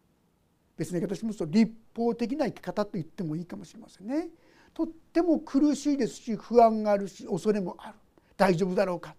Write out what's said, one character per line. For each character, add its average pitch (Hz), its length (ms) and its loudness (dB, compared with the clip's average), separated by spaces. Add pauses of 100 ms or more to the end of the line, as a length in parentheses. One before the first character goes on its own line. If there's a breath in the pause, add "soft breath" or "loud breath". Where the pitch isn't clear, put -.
(800)
別 160 140 -6
の 170 80 -2
言 202 60 -2
い 196 40 -8
方 196 40 -6
し 220 120 -6
ま 214 60 -4
す 202 80 -8
と、 175 40 -4
立 214 260 4 (240)
法 233 200 -2
的 233 220 -4
な 302 100 0
生 175 60 -4
き - 100 -20
方 208 240 -4
と - 80 -14
言 175 80 -4
っ - 20 -12
て - 180 -10
も 156 140 -4
い 175 60 -6
い - 20 -14
か 196 120 -14
も 196 100 -14
し - 80 -20
れ - 60 -20
ま - 100 -20
せ - 120 -20
ん 196 40 -16
ね。 320 240 -4 (440 soft breath)
と 320 100 -4
っ - 20 0
て - 360 -2
も 330 180 2
苦 294 340 2
し 285 200 0
い - 20 2
で 247 100 0
す - 80 -8
し、 220 220 -6
不 233 260 4
安 220 220 6
が 208 80 2
あ 202 60 2
る 196 100 -6
し、 - 180 -16
恐 208 260 0
れ 208 80 0
も 175 180 -6
あ - 120 -16
る。 - 40 -18 (420 soft breath)
大 190 200 4
丈 180 120 0
夫 180 80 -2
だ 202 80 4
ろ 180 100 -2
う 165 60 -8
か。 - 180 -16